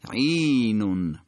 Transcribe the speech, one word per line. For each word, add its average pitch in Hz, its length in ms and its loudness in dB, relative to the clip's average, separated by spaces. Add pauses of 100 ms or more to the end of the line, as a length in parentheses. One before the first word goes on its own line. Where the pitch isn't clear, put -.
عینون. 110 1200 0